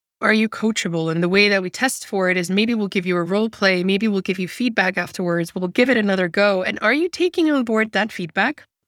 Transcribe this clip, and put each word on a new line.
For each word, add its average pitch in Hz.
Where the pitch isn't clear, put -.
"Are 214
you 220
coachable?" 170
And 165
the 175
way 202
that 196
we 180
test -
for 185
it 180
is 180
maybe 214
we'll 208
give 185
you 180
a 175
role 202
play, 190
maybe 196
we'll 196
give 185
you 180
feedback 196
afterwards, 170
we'll 185
give 247
it 233
another 190
go. 196
And 208
are 220
you 320
taking 339
on 269
board 220
that 208
feedback? 196